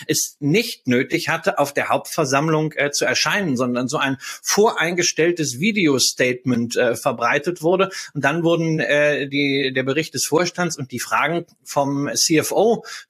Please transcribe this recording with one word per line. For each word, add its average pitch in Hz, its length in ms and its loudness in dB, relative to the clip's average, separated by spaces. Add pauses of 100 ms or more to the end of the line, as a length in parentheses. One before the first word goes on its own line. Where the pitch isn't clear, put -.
es - 320 -2
nicht 185 480 0
nötig 131 400 0
hatte, 165 300 -2
auf 143 140 0
der 110 160 -2
Hauptversammlung, 147 840 0
äh, 143 180 -2
zu - 140 -2
erscheinen, 156 520 0
sondern 123 300 0
so 139 120 -4
ein 135 220 -2
voreingestelltes 170 1400 0
Video-Statement, 131 1160 2
äh, 117 200 2
verbreitet 135 640 -2
wurde. 185 280 2 (240)
Und 143 100 -4
dann 156 180 0
wurden, 160 380 2
äh, 147 480 2
die, 139 440 0
der 131 120 -2
Bericht 139 300 -2
des - 120 -2
Vorstands 175 500 0
und 139 140 -10
die 123 80 -8
Fragen 147 480 -2 (160)
vom 139 520 -2
C 151 240 2
F 143 120 0
O 208 340 2 (260)